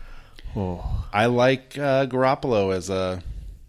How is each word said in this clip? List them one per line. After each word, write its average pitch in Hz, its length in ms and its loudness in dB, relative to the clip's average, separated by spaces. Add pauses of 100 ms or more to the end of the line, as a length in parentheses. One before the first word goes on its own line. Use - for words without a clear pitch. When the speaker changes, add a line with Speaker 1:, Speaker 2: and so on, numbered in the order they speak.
(560)
Speaker 1:
oh. 90 580 -4
Speaker 2:
I 107 140 6
like, 127 500 2
uh, 139 300 2
Garoppolo 127 680 2
as 92 160 -4
a, 92 320 -2 (480)